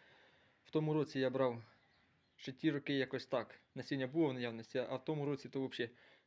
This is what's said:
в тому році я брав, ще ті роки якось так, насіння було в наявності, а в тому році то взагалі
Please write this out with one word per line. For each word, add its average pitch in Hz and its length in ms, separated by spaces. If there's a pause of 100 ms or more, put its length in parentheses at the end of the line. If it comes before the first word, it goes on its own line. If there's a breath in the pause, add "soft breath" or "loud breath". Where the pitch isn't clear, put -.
(640 loud breath)
в - 60
тому 156 220
році 147 260
я 131 100
брав, 123 340 (720 soft breath)
ще - 160
ті 156 200
роки 143 220
якось 131 320
так, - 340 (160)
насіння 131 320
було 156 200
в 127 60
наявності, 120 440
а 127 180
в - 100
тому 151 200
році 139 240
то 135 180
взагалі 123 240 (360 loud breath)